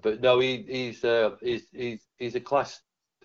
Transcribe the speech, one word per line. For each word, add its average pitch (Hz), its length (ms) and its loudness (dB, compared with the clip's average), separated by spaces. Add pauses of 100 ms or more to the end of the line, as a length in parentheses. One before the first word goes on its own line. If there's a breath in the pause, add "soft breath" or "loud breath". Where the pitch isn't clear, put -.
but 110 180 0
no, 123 180 6
he, 127 300 0
he's, 127 340 -6
uh, 117 280 4 (100)
he's, 120 320 -4
he's, 120 340 -8 (120)
he's 120 160 -8
a 123 60 -2
class, 131 420 -2 (420)